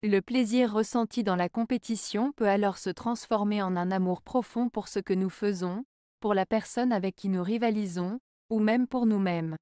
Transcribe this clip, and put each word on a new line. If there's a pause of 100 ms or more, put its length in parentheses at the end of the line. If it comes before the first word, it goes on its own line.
Le
plaisir
ressenti
dans
la
compétition
peut
alors
se
transformer
en
un
amour
profond
pour
ce
que
nous
faisons, (340)
pour
la
personne
avec
qui
nous
rivalisons, (300)
ou
même
pour
nous-mêmes.